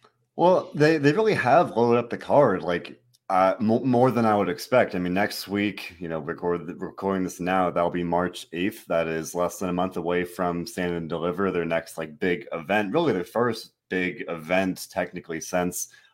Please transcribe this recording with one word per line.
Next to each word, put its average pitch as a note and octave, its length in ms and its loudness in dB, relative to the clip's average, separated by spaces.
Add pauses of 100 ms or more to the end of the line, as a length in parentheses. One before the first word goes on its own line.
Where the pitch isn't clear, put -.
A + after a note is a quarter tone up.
(380)
Well, E3+ 360 4
they, D3+ 240 6
they C#3+ 140 6
really G#3+ 240 4
have C3 360 4
loaded A#2+ 280 4
up A#2 100 -4
the G2+ 80 -6
card, G2+ 460 4
like, F2 380 -4 (260)
uh, F#2+ 320 4
mo-, A2 200 2
more B2+ 320 4
than A#2 120 2
I G#2+ 120 4
would G2 140 2
expect. G#2+ 440 2
I F#2 60 -2
mean, F2+ 160 -2
next G2+ 320 -2
week, G2+ 500 -4
you F2 100 -10
know, D#2+ 120 -6
record, E2 600 -6
recording F#2 440 -4
this F2 160 -6
now, F2+ 320 0
that'll F2 180 0
be F2 140 -2
March F2 500 -2
eighth. F#2+ 320 -4
That E2 220 0
is D#2+ 260 -6
less F2 240 -2
than F#2+ 120 -4
a F2 40 -2
month F2+ 240 -2
away F2 280 -2
from F2 420 -4
Stand F2 260 -4
and E2+ 160 -6
Deliver, F2 400 -2
their E2+ 160 -2
next, E2 320 -4
like, D#2 220 -10
big F2+ 320 -2
event, G2 420 -2
really D#3 200 2
their F2+ 100 -2
first A#2 480 -4 (180)
big F#2 380 -4
event, F2 640 -2
technically, F2 500 -6
since, F2+ 460 -4 (260)